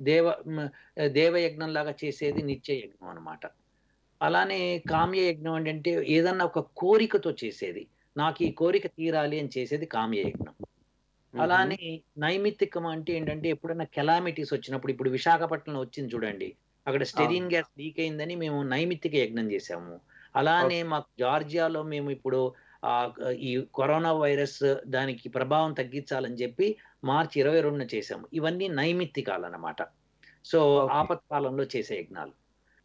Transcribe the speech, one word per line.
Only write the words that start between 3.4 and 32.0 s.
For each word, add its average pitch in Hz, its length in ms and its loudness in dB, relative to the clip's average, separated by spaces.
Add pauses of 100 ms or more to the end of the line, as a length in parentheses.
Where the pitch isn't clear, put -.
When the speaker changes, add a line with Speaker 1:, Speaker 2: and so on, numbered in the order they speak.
Speaker 1:
అలానే 180 560 2
కామ్య 175 420 2
యజ్ఞం 160 360 0
ఏంటంటే 156 340 -2
ఏదన్నా 170 540 4
ఒక 170 140 0
కోరికతో 196 760 4 (120)
చేసేది, 98 420 -8 (300)
నాకు 151 260 0
ఈ 160 100 2
కోరిక 180 340 2
తీరాలి 156 540 -2
అని 143 80 -4 (100)
చేసేది 123 280 -4
కామ్య 113 340 -2
యజ్ఞం. 101 400 -4
Speaker 2:
మ్మ్. - 800 -14
Speaker 1:
అలానే 175 600 2 (180)
నైమిత్తికం 190 680 0
అంటే 160 260 -4
ఏంటంటే 156 360 -2
ఎప్పుడైనా 165 360 -2
కెలామిటీస్ 160 680 0
వచ్చినప్పుడు, 135 400 -4
ఇప్పుడు 131 180 0
విశాఖపట్నంలో 156 720 0
వచ్చింది 127 340 -8
చూడండి, 101 420 -6 (300)
అక్కడ 139 160 0
స్టెరీన్ 131 420 2
Speaker 2:
అవును. 180 40 -4
Speaker 1:
గ్యాస్ 165 300 -2
లీక్ 151 220 -8
అయిందని 160 340 -4
మేము 151 280 -2
నైమిత్తిక 151 520 -2
యజ్ఞం 113 380 2
చేశాము. 87 480 -6 (360)
అలానే 156 300 4
Speaker 2:
ఓకే. 170 160 0
Speaker 1:
మాకు 151 240 -2 (120)
జార్జియాలో 156 640 0
మేము 147 280 -4
ఇప్పుడు, 131 440 -2 (300)
ఆ, 120 280 0 (180)
ఈ 127 360 -4 (100)
కరోనా 156 360 2
వైరస్ 143 640 2 (100)
దానికి 131 420 -4
ప్రభావం 147 440 0
తగ్గించాలని 131 600 -4
చెప్పి 123 420 0 (280)
మార్చి 147 360 2
ఇరవై 151 200 6
రెండున 143 340 0
చేశాము. 95 380 -6
ఇవన్నీ 170 360 -2
నైమిత్తికాలన్నమాట. 104 1120 -2
So - 720 -6
Speaker 2:
ఓకే. 143 380 6
Speaker 1:
ఆపత్కాలంలో 139 680 0 (120)
చేసే 107 220 -4
యజ్ఞాలు. 82 340 -12 (520)